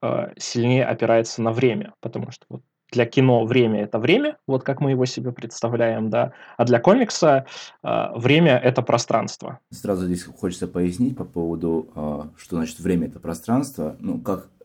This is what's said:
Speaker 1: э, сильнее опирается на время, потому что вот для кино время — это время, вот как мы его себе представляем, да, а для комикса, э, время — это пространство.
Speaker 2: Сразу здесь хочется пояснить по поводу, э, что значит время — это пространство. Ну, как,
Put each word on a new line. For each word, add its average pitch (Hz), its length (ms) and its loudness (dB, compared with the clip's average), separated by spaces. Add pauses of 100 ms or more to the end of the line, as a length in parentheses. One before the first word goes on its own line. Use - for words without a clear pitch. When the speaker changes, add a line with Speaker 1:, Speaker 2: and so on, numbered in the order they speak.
Speaker 1:
э, - 380 -4
сильнее 123 480 0
опирается 113 560 0
на 113 100 0
время, 117 480 0
потому 120 300 -8
что - 180 -20
вот - 140 -14 (300)
для 120 140 2
кино 123 380 4
время — 113 380 2
это 107 160 -4
время, 233 380 2 (100)
вот 131 160 -2
как 135 180 -4
мы 139 120 0
его 127 140 0
себе 127 260 -6
представляем, 117 800 -2
да, 120 220 -2 (240)
а 120 80 2
для 123 140 4
комикса, 180 680 4 (360)
э, 113 320 -2
время — 139 500 6
это 127 180 2
пространство. - 760 -2 (140)
Speaker 2:
Сразу 92 340 -4
здесь 90 180 -4
хочется 90 440 -8
пояснить 90 480 -2
по - 80 -8
поводу, 82 720 -4
э, 76 260 -6 (140)
что - 200 -10
значит 80 220 -6
время — 85 300 -2
это - 100 -16
пространство. 85 800 -4
Ну, - 220 -6
как, - 280 -6 (160)